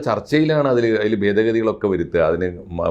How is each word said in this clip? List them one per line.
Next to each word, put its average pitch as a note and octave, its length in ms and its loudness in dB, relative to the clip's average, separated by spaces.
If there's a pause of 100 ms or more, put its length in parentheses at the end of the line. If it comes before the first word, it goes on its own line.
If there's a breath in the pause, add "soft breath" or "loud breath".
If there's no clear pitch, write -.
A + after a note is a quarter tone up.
ചർച്ചയിലാണ് D3 640 0
അതിൽ, A#2+ 140 2 (160)
അതിൽ G#2+ 120 0 (120)
ഭേദഗതികളൊക്കെ A2 640 0
വരുത്തുക, E2+ 300 0 (100)
അതിന് E2+ 160 -2 (300)
മ-, E2+ 140 -2